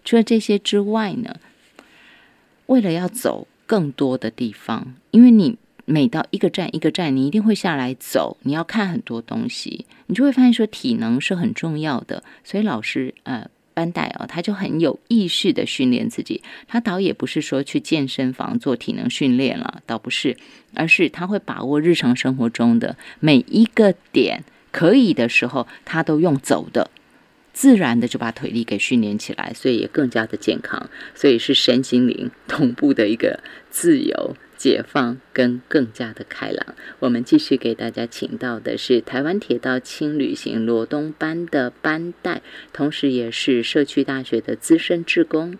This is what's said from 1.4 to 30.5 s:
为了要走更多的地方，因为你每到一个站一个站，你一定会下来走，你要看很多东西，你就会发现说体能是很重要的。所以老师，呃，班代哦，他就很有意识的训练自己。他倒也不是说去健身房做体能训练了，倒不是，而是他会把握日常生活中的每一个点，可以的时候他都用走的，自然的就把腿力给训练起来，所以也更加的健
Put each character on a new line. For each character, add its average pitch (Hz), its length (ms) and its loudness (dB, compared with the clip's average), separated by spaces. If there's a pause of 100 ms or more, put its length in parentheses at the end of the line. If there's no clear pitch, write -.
为 254 120 6
了 185 140 2
要 175 160 -2
走 - 400 -4 (180)
更 170 240 0
多 131 260 0
的 110 140 -6
地 113 220 -6
方， 123 400 -8 (180)
因 226 100 10
为 247 100 12
你 175 260 6 (280)
每 147 220 2
到 156 220 -2
一 - 80 -4
个 185 120 2
站 - 240 -4
一 160 60 -6
个 156 100 0
站， 151 260 -2
你 135 120 0
一 - 20 -2
定 208 140 0
会 220 100 4
下 175 220 -2
来 127 240 -4
走， - 440 -2
你 139 100 -2
要 165 100 -2
看 208 240 -2
很 156 140 -4
多 117 200 -8
东 117 280 -6
西， - 360 -12 (220)
你 185 80 -4
就 247 80 2
会 285 80 4
发 254 120 4
现 247 100 8
说 226 120 2
体 123 300 -4
能 113 240 0
是 185 160 -4
很 113 180 -2
重 156 260 -4
要 151 200 -2
的。 - 240 -10 (200)
所 - 160 -6
以 214 40 0
老 135 180 -2
师， 131 320 -6 (100)
呃， 123 240 -8 (260)
班 170 180 -2
代 - 260 -6
哦， - 100 -12
他 170 140 -6
就 208 120 -4
很 190 260 -4
有 147 200 0 (100)
意 214 180 2
识 170 240 0
的 - 140 -2
训 127 260 0
练 117 180 0
自 - 140 -8
己。 - 180 -8 (260)
他 233 120 -2
倒 190 200 -2
也 190 120 0
不 - 160 -6
是 156 140 -4
说 139 200 -4
去 143 180 -4
健 147 280 -2
身 127 240 -2
房 - 260 -6
做 131 180 -2
体 - 180 -6
能 104 160 -6
训 127 280 0
练 127 220 0
了， - 260 -10
倒 113 140 -6
不 - 100 -12
是， - 280 -2 (380)
而 160 120 -2
是 160 220 0
他 175 180 -8
会 202 100 -2
把 - 260 -8
握 147 180 2
日 170 120 4
常 123 220 2
生 131 200 -2
活 117 140 -2
中 117 300 2
的 - 160 -2 (240)
每 151 180 6 (100)
一 220 180 4
个 208 280 4 (180)
点， - 320 0 (280)
可 165 220 4
以 240 200 6
的 117 140 2
时 120 200 0
候 127 200 -4 (160)
他 165 180 -2
都 156 180 2
用 160 180 4
走 90 340 -2
的， - 180 0 (640)
自 262 240 8
然 123 240 4
的 120 80 2
就 123 100 -6
把 117 140 -4
腿 - 180 -10
力 113 140 -2
给 104 140 -4
训 120 240 2
练 104 160 0
起 - 160 -8
来， - 200 -8
所 - 160 -2
以 117 100 2
也 101 80 -2
更 135 220 0
加 113 160 -2
的 107 120 -8
健 - 240 -2